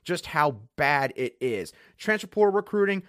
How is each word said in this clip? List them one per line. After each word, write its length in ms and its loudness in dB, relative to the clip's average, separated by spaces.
just 220 -4
how 300 0
bad 400 2
it 240 -4
is. 340 -4
Transfer 300 -4
portal 260 2
recruiting, 540 0